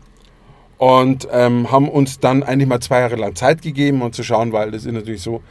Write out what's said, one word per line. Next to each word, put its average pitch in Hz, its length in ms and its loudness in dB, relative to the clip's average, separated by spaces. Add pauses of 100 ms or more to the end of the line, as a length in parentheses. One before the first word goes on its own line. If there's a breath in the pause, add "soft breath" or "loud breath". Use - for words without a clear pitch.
(760 soft breath)
und, 131 540 2
ähm, 120 400 2
haben 139 180 2
uns 139 300 0
dann 135 240 2
eigentlich 135 240 0
mal 120 120 0
zwei 123 200 0
Jahre 120 160 0
lang 107 180 -4
Zeit 147 280 2
gegeben, 139 400 0
um 120 120 -4
zu 120 100 -8
schauen, 117 280 0
weil 107 200 -2
das 110 140 -10
ist 117 60 -6
natürlich 107 300 -8
so, 113 300 -8